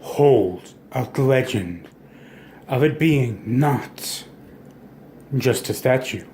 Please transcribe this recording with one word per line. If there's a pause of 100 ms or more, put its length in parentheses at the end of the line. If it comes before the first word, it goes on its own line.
holds (160)
a (100)
legend (800)
of
it
being
not (1120)
just
a
statue